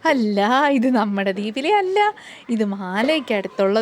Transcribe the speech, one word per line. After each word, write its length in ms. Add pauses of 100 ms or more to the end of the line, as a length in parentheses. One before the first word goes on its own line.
(100)
അല്ല, 280 (380)
ഇത് 100 (100)
നമ്മുടെ 420
ദ്വീപിലെ 320 (100)
അല്ല, 180 (560)
ഇത് 80 (120)
മാലയ്ക്ക് 640
അടുത്തുള്ള 440